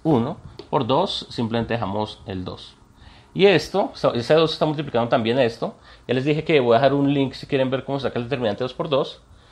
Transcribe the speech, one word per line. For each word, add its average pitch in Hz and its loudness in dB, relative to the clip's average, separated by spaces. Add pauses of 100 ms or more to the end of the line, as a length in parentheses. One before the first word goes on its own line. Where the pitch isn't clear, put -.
uno. 147 2 (320)
Por 135 0
dos, 147 0
simplemente 113 -4
dejamos 107 -4
el 95 -8
dos. - -14 (580)
Y 170 2
esto, 196 2
so-, - 0
ese 120 0
dos 160 4
está - -2
multiplicando 143 -2
también 120 0
esto. 127 -2 (300)
Ya - -2
les 131 0
dije 151 0
que 156 4
voy 120 4
a 113 6
dejar 135 4
un 143 2
link 139 0
si - -16
quieren 131 0
ver 127 -4
cómo 139 -4
saca 120 -2
el 123 -6
determinante 123 -2
dos 127 -8
por - -6
dos. 135 -2 (300)